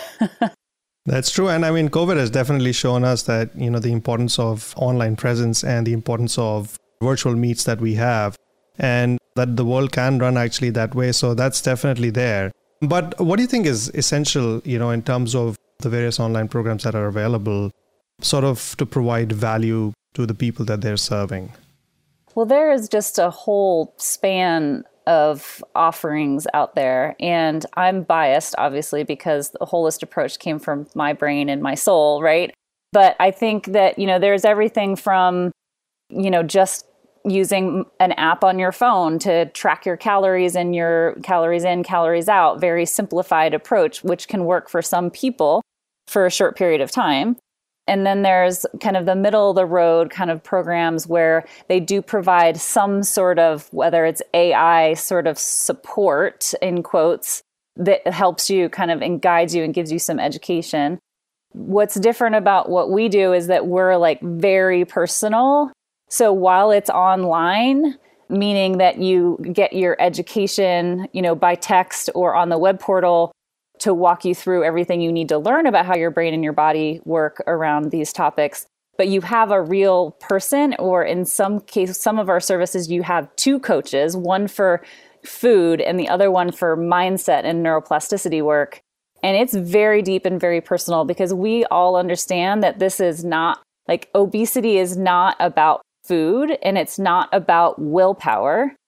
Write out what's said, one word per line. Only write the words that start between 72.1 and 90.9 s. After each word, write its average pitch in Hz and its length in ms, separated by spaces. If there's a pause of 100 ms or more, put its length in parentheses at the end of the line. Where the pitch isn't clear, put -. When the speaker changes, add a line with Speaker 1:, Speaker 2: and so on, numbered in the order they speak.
Speaker 1:
or 175 220
on 170 140
the 170 100
web 190 200
portal 175 520 (480)
to 202 140
walk 175 320
you 180 100
through 180 300
everything 170 340
you 170 120
need 165 180
to 156 80
learn 247 280
about 196 200
how 185 100
your 165 160
brain 165 220
and 160 100
your 156 100
body 156 520
work 156 420
around 151 440
these 156 200
topics. 147 540 (320)
But 190 100
you 196 140
have 214 300
a 196 100
real 180 580
person, 277 600
or 180 260
in 180 180
some 202 380
case, 185 360
some 220 220
of 196 80
our 180 140
services, 175 500
you 175 120
have 170 340
two 269 200
coaches, 165 600
one 190 320
for 185 340 (420)
food 180 540
and - 180
the 175 120
other 190 200
one 175 220
for 165 240
mindset 175 720
and 165 200
neuroplasticity 160 800
work. 147 380 (420)
And 190 140
it's 254 160
very 208 480
deep 185 240
and 180 160
very 170 180
personal 170 460